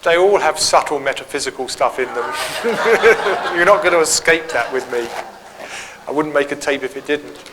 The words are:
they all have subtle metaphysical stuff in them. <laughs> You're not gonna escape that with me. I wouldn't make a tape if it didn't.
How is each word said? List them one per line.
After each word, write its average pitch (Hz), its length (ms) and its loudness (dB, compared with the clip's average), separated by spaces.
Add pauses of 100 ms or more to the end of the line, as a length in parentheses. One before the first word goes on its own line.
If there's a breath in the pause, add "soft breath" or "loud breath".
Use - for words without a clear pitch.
they 170 140 4
all 190 220 6
have 156 200 2
subtle 151 400 2
metaphysical 135 680 -4
stuff 120 300 0
in 131 80 0
them. 117 280 -6 (300)
<laughs> 208 920 2
You're 170 100 2
not 196 160 6
gonna 175 160 2
escape 160 500 2
that 117 240 -2
with 127 180 -4
me. 120 160 -4 (1000 loud breath)
I - 20 -18
wouldn't 151 240 -2
make 143 180 2
a 143 40 -4
tape 139 260 -4
if 131 140 -6
it 135 100 -12
didn't. - 320 -4 (140)